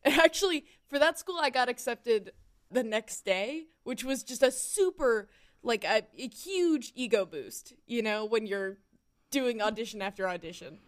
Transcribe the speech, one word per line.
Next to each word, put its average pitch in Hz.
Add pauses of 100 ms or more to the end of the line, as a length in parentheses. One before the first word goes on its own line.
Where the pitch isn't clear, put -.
And 285
actually, 330 (220)
for 285
that 302
school, 359
I 285
got 247
accepted 233 (400)
the 247
next 220
day, 226 (180)
which 247
was 262
just -
a 262
super, 269 (320)
like, 226
a, 214 (160)
a 247
huge 349
ego 214
boost, - (120)
you 233
know, 214
when 220
you're 196 (520)
doing 247
audition 214
after 190
audition. 170 (100)